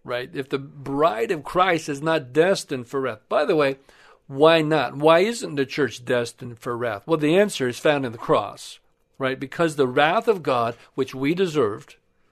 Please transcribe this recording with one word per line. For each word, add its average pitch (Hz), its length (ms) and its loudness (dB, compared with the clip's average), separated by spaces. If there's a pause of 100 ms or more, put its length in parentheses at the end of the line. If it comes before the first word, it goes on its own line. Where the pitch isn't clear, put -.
right? 123 280 -8
If 139 160 -10
the 139 100 -4
bride 147 720 -2
of 151 100 -4
Christ 180 460 0
is 139 120 -6
not 156 320 -2
destined 151 540 0
for 139 140 -4
wrath. 120 180 -6 (100)
By 294 160 2
the 196 120 2
way, 135 200 2 (520)
why 156 340 6
not? 139 340 0
Why 156 220 6
isn't 202 380 -2
the 139 100 0
church 123 380 -4
destined 120 560 -4
for 120 160 -6
wrath? 113 280 -4
Well, 160 140 0
the 151 180 2
answer 190 320 2
is 117 120 -6
found 143 260 2
in 113 60 -8
the 117 60 -16
cross, - 600 -2 (400)
right? 131 200 -4
Because 147 380 -4
the 135 120 2
wrath 151 400 2
of 190 140 0
God, 123 340 -2 (180)
which 135 200 -4
we 139 200 -2
deserved, 147 640 -2 (360)